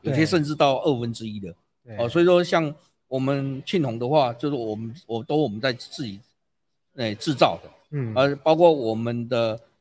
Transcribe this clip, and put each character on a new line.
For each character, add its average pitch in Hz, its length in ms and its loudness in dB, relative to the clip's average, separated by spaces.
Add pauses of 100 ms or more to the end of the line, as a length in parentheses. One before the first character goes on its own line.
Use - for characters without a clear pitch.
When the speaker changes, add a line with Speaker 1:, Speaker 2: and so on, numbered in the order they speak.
Speaker 1:
对。 - 100 -4
Speaker 2:
有 135 60 -2
些 156 80 4
甚 156 180 0
至 147 100 -4
到 139 280 2
二 139 180 0
分 117 140 -4
之 110 140 -10
一 104 120 -10
的。 92 140 -12 (320)
Speaker 1:
对。 117 120 -16
Speaker 2:
哦， 117 120 -2
所 165 120 2
以 170 40 6
说 180 180 6
像 165 300 0 (340)
我 131 100 -4
们 135 480 -2
庆 180 180 0
宏 117 140 -4
的 120 100 -4
话， 135 260 2
就 147 160 -4
是 143 60 -2
我 113 200 -4
们， 113 180 -8 (120)
我， 113 180 -6
都 151 140 0
我 151 100 2
们 107 140 -8
在 135 100 -2
自 - 320 -10
己， 101 160 -10 (760)
哎， 113 200 -4
制 151 180 -2
造 120 300 2
的。 - 80 -20 (200)
Speaker 1:
嗯。 127 220 -4
Speaker 2:
呃， 139 240 2
包 156 180 4
括 170 140 8
我 127 240 2
们 117 360 -4
的 117 280 0 (240)